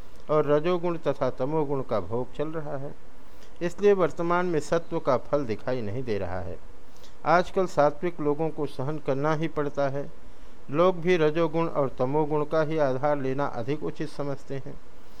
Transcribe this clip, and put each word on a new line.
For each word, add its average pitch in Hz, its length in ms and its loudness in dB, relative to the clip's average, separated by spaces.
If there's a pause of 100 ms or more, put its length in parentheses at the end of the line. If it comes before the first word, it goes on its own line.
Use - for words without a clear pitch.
(300)
और 151 160 4
रजोगुण 165 520 2
तथा 139 320 0
तमोगुण 139 520 0
का 107 180 0
भोग 113 320 -2
चल 151 160 -2
रहा 151 280 -4
है, 143 180 -4 (680)
इसलिए 190 300 4
वर्तमान 175 540 2
में 165 140 2
सत्व 165 400 0
का 139 160 2
फल 143 280 0
दिखाई 120 380 -2
नहीं 107 200 -2
दे 113 160 0
रहा 92 220 -2
है। 90 180 -4 (680)
आजकल 180 400 2
सात्विक 147 540 2
लोगों 147 300 0
को 143 160 -2
सहन 139 320 -2
करना 143 360 0
ही 160 140 0
पड़ता 143 400 0
है। 139 360 -4 (460)
लोग 170 300 4
भी 180 160 4
रजोगुण 160 520 2
और 139 200 2 (100)
तमोगुण 147 460 2
का 160 180 0
ही 156 160 0
आधार 143 400 2
लेना 131 260 0
अधिक 135 400 -2
उचित 160 240 -4
समझते 139 460 -4
हैं। 139 260 -4 (400)